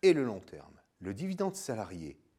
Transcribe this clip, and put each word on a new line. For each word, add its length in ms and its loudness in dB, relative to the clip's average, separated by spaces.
et 100 10
le 120 4
long 160 -4
terme. 380 -20
Le 140 -4
dividende 420 -2
salarié 600 -8